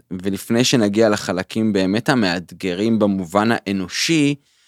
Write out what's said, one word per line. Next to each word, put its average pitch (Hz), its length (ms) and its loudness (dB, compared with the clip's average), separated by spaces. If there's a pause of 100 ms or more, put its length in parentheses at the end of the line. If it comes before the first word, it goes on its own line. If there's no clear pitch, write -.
(120)
ולפני 98 520 -2
שנגיע 110 460 4
לחלקים 104 640 -2
באמת 98 360 0
המאתגרים 95 880 0
במובן 101 520 0
האנושי, 139 840 0 (320)